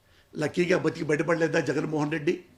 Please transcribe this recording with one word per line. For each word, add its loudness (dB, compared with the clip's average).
లక్కీగా 2
బతికి -2
బయటపడలేదా 2
జగన్మోహన్ 0
రెడ్డి? -2